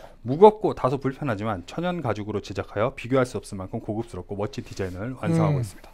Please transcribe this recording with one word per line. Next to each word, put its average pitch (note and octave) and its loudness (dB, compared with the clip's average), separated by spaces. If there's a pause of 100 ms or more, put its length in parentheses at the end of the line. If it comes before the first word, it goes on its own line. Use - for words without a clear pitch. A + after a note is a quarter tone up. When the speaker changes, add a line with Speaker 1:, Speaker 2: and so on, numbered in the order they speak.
(240)
Speaker 1:
무겁고 E3+ 8
다소 C3+ 2
불편하지만 A2+ -2
천연 F3 -4
가죽으로 G#2 -2
제작하여 G2+ -2
비교할 B2+ 2
수 B2+ -6
없을 F#2+ -10
만큼 F#2+ -6
고급스럽고 G#2 -6
멋진 G#2 -4
디자인을 G2 -6
완성하고 D#3+ 2
Speaker 2:
음. C3 0
Speaker 1:
있습니다. - -10